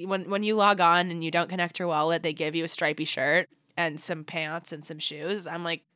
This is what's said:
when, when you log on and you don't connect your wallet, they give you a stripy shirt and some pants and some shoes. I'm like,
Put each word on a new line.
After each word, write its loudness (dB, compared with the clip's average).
when, -2
when 0
you 2
log 6
on 6
and -6
you -4
don't 2
connect -4
your -2
wallet, 2
they 0
give -2
you 0
a -2
stripy -2
shirt 2
and -2
some -4
pants -8
and -10
some -10
shoes. -4
I'm -6
like, -4